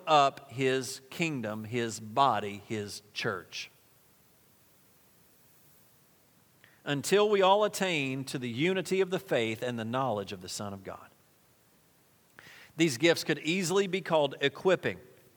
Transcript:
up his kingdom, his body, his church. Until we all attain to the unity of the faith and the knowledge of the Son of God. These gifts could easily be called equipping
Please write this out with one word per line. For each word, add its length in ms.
up 460
his 580
kingdom, 540
his 360
body, 680
his 340
church. 560
Until 440
we 120
all 220
attain 600
to 120
the 120
unity 520
of 80
the 80
faith 460
and 160
the 60
knowledge 480
of 80
the 80
Son 220
of 120
God. 240
These 200
gifts 260
could 160
easily 480
be 140
called 380
equipping 580